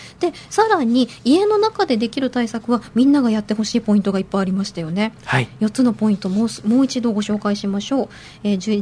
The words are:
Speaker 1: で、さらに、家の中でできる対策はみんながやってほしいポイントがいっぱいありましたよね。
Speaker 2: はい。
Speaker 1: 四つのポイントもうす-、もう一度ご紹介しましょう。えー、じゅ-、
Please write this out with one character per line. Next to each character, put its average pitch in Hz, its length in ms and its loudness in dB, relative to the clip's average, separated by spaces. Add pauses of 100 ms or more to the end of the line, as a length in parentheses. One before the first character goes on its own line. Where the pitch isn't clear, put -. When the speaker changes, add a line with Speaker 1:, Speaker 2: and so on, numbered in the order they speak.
(220)
Speaker 1:
で、 349 100 -2 (180)
さ 427 200 2
ら 349 160 2
に、 240 240 2 (160)
家 330 200 4
の 427 120 2
中 427 280 0
で 233 120 0
で 233 100 -2
き - 140 -6
る 262 80 0
対 240 180 -2
策 233 240 -6
は 233 100 0 (140)
み 233 80 4
ん 277 80 6
な 285 100 4
が 240 80 2
や 214 120 0
っ - 20 -4
て 214 100 -2
ほ 214 120 -2
し - 100 -2
い 233 60 0
ポ 208 160 2
イ - 20 4
ン - 20 2
ト 196 120 0
が 196 60 0
い - 20 -2
っ 185 40 -6
ぱ 190 120 -4
い 196 40 2
あ 190 40 0
り 185 80 -2
ま 196 100 -2
し - 80 -8
た - 80 -10
よ 165 120 -6
ね。 208 220 -2 (120)
Speaker 2:
は - 160 0
い。 120 80 -6 (100)
Speaker 1:
四 214 100 0
つ 254 140 0
の 240 80 4
ポ 214 180 0
イ 208 40 2
ン 196 40 -2
ト 190 120 -6
も 208 160 0
う 220 40 -2
す-、 - 160 -12
も 233 140 4
う 269 60 4
一 262 160 -4
度 233 100 0
ご 208 100 -2
紹 208 160 -2
介 208 180 -2
し 202 120 -6
ま 196 140 -2
し - 120 -8
ょ 262 100 0
う。 - 60 -10 (340)
え 208 120 0
ー、 - 20 0
じ 196 140 -4
ゅ-、 - 100 0